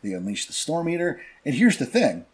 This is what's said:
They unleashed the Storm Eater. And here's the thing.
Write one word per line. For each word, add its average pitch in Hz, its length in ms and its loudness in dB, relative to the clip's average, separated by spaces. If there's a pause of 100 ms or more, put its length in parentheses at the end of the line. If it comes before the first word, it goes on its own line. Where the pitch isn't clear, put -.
They 101 100 -4
unleashed 95 340 -4
the - 60 -16
Storm 165 360 -2
Eater. 170 300 -2 (240)
And 143 120 -2
here's 220 240 6
the 127 80 -2
thing. 117 460 0